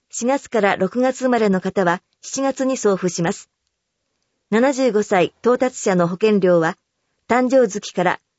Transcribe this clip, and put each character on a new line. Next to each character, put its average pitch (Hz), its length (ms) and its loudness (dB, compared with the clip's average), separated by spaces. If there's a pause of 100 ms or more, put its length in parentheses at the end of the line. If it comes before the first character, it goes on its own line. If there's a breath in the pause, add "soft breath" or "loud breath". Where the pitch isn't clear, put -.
(100)
四 - 160 -8
月 269 240 -4
か 233 100 -2
ら 196 160 2
六 190 240 -2
月 254 200 -2
生 254 100 0
ま 247 80 2
れ 214 100 2
の 190 140 0
方 190 240 -2
は 175 160 0 (180)
七 - 220 -8
月 269 240 -2
に 262 100 -2
送 202 200 0
付 180 120 -4
し 175 140 -4
ま 175 100 -2
す。 - 160 -18 (1040)
七 240 220 2
十 254 200 0
五 208 100 0
歳 180 400 0
到 247 160 2
達 254 180 -2
者 196 180 -2
の 175 140 2
保 180 60 -6
険 214 240 2
料 180 200 4
は、 165 200 -2 (500)
誕 247 220 0
生 247 180 4
月 196 240 -10
か 185 100 -2
ら 175 180 -2 (180)